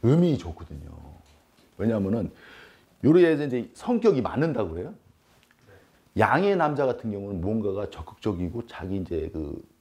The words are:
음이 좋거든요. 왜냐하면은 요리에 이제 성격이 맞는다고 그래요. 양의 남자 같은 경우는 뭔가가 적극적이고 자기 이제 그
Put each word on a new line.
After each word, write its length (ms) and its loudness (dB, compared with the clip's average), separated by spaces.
음이 340 4
좋거든요. 520 -12
왜냐하면은 540 0
요리에 300 8
이제 400 -4
성격이 480 2
맞는다고 480 -2
그래요. 240 -8
양의 380 4
남자 300 2
같은 240 -2
경우는 300 -6
뭔가가 500 -2
적극적이고 760 -6
자기 320 -8
이제 340 -4
그 280 -8